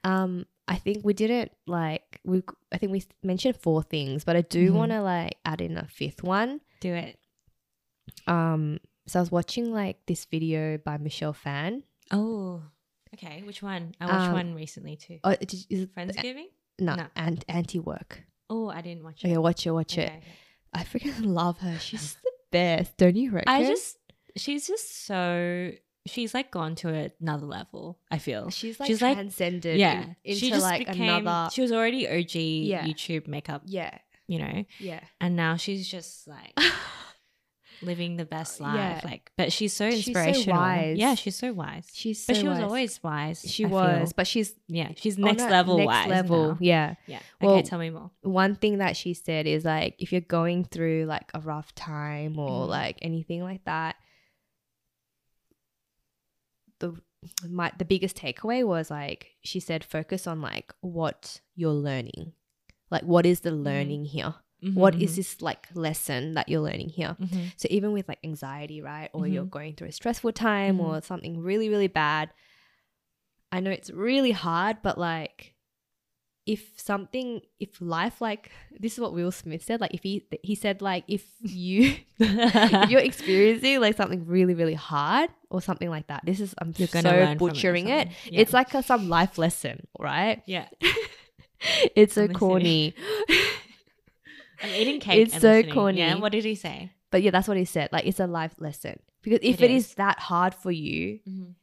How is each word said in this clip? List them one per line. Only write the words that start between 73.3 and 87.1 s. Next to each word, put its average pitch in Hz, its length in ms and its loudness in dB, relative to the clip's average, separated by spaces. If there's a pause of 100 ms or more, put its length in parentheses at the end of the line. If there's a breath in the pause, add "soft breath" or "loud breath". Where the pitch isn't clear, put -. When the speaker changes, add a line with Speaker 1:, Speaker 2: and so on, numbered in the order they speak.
Speaker 1:
I 180 80 -4
know 190 100 -2
it's - 200 -8
really 247 420 2
hard, 180 500 0
but, 190 160 0
like, 165 560 -6 (920)
if 214 300 -6
something, 220 640 -6 (180)
if 196 200 -12
life, 175 400 -4
like, 214 300 -4 (280 loud breath)
this 220 160 -4
is 240 60 -12
what 233 140 -2
Will 175 160 0
Smith 165 320 -10
said, 226 180 -4
like, 196 140 -4
if 175 80 -8
he, 196 240 -4 (160)
he 202 120 -2
said, 196 280 -2
like, 185 260 -4
if 202 160 -4 (180)
you, 190 520 4 (120)
<laughs> - 120 -20
if 214 720 6
Speaker 2:
<laughs> - 0 -
Speaker 1:
you're 262 100 10
experiencing, 220 800 4
like, 208 160 4
something 180 300 -2
really, 180 280 6
really 165 200 2
hard 165 560 0 (180)
or 185 140 -4
something 175 280 -4
like 156 180 -8
that, 143 180 -10
this 190 140 0
is, 196 180 -6
I'm 165 180 -6
Speaker 2:
You're 180 120 2
gonna 170 200 2
Speaker 1:
so 180 80 8